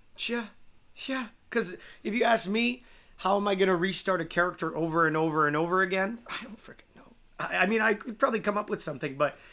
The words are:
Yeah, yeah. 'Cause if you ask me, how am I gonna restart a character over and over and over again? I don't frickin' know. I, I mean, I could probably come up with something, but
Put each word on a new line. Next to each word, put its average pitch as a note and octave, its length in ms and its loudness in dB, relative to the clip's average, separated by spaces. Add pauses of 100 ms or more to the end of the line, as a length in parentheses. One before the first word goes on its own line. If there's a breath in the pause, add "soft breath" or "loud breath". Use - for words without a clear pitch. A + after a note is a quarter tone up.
(180 soft breath)
Yeah, A#3 280 -6 (640)
yeah. C4 200 -6 (240)
'Cause F#3 240 -2 (280 loud breath)
if G#3 120 -4
you A#3+ 80 4
ask A3 260 2
me, A#3+ 340 0 (340 soft breath)
how G3 200 2
am G3+ 100 0
I G3+ 60 2
gonna F#3+ 220 4
restart F3+ 460 0
a D3+ 40 -4
character F3 500 -2
over D#3+ 300 2
and D#3 100 2
over D#3 320 2
and D3 80 0
over E3+ 280 2
again? F#3+ 440 -2
I - 160 -10
don't G#3+ 160 -16
frickin' - 360 -20
know. - 180 -20 (240)
I, E3 200 -4
I F#3 100 4
mean, A3 140 2
I A3 120 4
could G#3+ 240 -6
probably A#3+ 220 2
come G3+ 180 0
up G#3 140 -4
with G3+ 100 -4
something, C#3 340 -6
but C#3+ 220 0 (160 loud breath)